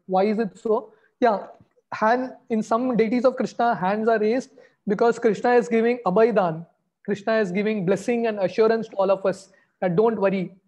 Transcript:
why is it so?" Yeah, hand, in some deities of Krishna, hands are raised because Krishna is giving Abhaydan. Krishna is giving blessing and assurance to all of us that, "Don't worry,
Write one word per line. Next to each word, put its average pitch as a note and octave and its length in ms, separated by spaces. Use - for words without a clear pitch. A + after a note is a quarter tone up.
why F#3+ 200
is G#3+ 140
it A3+ 200
so?" A3 340
Yeah, A3 260
hand, B3 420
in A3 120
some A#3 360
deities A#3 260
of B3+ 120
Krishna, A#3 380
hands G3+ 360
are A3+ 80
raised A3 320
because A3+ 320
Krishna A#3 360
is A#3+ 140
giving A#3 360
Abhaydan. F#3+ 640
Krishna G#3 340
is G3+ 120
giving G3+ 360
blessing A3+ 400
and G#3+ 120
assurance A3 500
to - 80
all F#3+ 140
of F#3+ 140
us F#3 260
that, F3+ 160
"Don't A3 240
worry, F#3+ 340